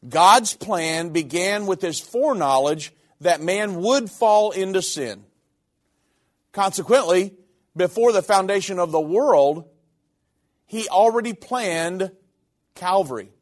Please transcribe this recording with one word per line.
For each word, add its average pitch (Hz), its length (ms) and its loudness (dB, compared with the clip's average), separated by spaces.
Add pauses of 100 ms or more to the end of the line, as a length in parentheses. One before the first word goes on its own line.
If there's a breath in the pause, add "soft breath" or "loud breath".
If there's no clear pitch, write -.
God's 196 460 6
plan 165 560 -4
began 175 560 -2
with 190 160 -2
his 170 180 -6
foreknowledge 156 920 -2 (300)
that 160 200 0
man 185 400 -4
would 233 300 0
fall 214 400 2
into 190 300 -2
sin. 110 420 -8 (1300)
Consequently, 196 840 0 (420)
before 220 360 2
the 196 100 2
foundation 196 580 0
of 170 120 -2
the 160 100 0
world, 160 680 2 (1000)
he 220 220 -10
already 226 440 2
planned 185 760 -6 (640)
Calvary. 151 540 -4 (120)